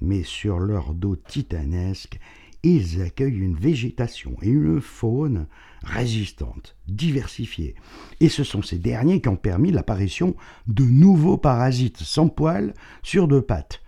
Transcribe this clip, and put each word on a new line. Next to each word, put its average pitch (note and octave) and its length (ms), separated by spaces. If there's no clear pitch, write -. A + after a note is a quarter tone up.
Mais F#2 220
sur F#2 360
leur F#2 340
dos F#2 220
titanesque, F2+ 1040
ils G2 400
accueillent A#2 380
une F#2 160
végétation B2 880
et G2+ 80
une D3+ 320
faune A#2 680
résistantes, - 960
diversifiées. A#2 880
Et D#3+ 80
ce D3 160
sont G#2 180
ces F#2 180
derniers A#2+ 420
qui - 80
ont F#2 80
permis A2 340
l'apparition A#2 640
de A#2 160
nouveaux D#3+ 540
parasites B2+ 640
sans - 280
poils F#3+ 460
sur F3 280
deux C#3 120
pattes, - 460